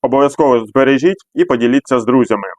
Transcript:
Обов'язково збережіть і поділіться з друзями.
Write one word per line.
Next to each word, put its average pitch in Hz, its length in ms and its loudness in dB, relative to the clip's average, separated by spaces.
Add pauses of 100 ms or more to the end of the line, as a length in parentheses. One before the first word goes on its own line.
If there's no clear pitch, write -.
Обов'язково 135 640 0
збережіть 135 560 0 (120)
і 165 100 0
поділіться 127 560 0
з 113 40 -8
друзями. 110 440 0 (100)